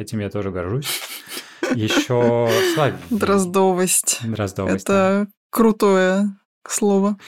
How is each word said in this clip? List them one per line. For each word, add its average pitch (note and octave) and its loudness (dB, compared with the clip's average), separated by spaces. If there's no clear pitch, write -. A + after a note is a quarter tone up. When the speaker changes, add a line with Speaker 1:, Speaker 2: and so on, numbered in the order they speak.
Speaker 1:
этим G#2+ -8
я G2+ -4
тоже G2 -6
горжусь. F#2 -6
Speaker 2:
<laughs> - -2
Speaker 1:
Еще A#2+ 2
славь- A3+ 2
Speaker 2:
Дроздовость. F#3+ 0
Speaker 1:
Дроздовость, G#2 -2
Speaker 2:
Это G3 2
Speaker 1:
да. G3+ -10
Speaker 2:
крутое G3+ 4
слово. G3+ 0